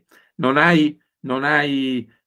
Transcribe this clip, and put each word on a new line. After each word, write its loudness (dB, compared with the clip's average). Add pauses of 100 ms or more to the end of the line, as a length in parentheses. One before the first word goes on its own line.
(360)
non 0
hai, 2 (220)
non -6
hai -2 (200)